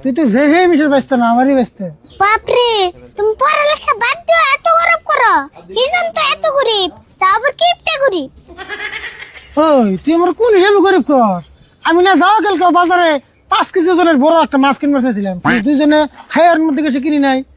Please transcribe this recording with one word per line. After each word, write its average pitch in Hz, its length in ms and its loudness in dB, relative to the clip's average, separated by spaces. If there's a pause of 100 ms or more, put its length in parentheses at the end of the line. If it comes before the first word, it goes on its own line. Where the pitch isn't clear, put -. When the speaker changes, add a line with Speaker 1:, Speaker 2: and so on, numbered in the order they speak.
Speaker 1:
তুই 262 160 -4
তো 339 40 -2 (120)
যে 254 80 2 (100)
হে 339 80 2 (100)
মিশের 302 240 2
বাইস্তা 269 280 -2
না, 233 120 0
আমারই 262 260 2
বাইস্তা। 202 260 -6 (360)
Speaker 2:
বাপরে, 466 480 0 (460)
তুমি 415 160 -2 (100)
পড়ালেখা 587 500 -2 (120)
বাদ 539 140 -2 (100)
দিও, 679 140 2 (140)
এত - 120 -6 (120)
গরিব - 300 -2
করো। 508 240 0 (420)
কি 466 80 0 (100)
জন্য 679 220 -2
তো 659 60 -2 (120)
এত 622 120 -6 (120)
গরিব? 440 320 0 (300)
তা 381 60 -2 (100)
আবার 508 240 -2
কিপটে 679 340 -2 (100)
গরিব। 370 260 -2 (1400)
Speaker 1:
ওই, 269 220 4 (140)
তুই 311 160 0
আমার 359 220 2
কোন 466 180 2
হিসেবে 403 300 4
গরিব 381 240 2
কর? 214 280 2 (440)
আমি 330 240 2
না 381 140 4
যাওয়া 403 240 2
কালকে 370 200 0 (140)
বাজারে 349 300 2 (420)
পাঁচ 392 220 0
কেজি 349 200 0
ওজনের 339 300 2
বড় 320 120 2 (100)
একটা - 180 -4
মাছ 277 180 2
কিনবার 285 240 0
চাইছিলাম। 202 300 -4 (100)
তুই 240 200 0
দুইজনে 294 340 2 (320)
খাইয়ার 330 340 2
মধ্যে 302 200 -2
কিছু 277 200 -2
কিনি 302 220 -2
নাই 262 120 0 (160)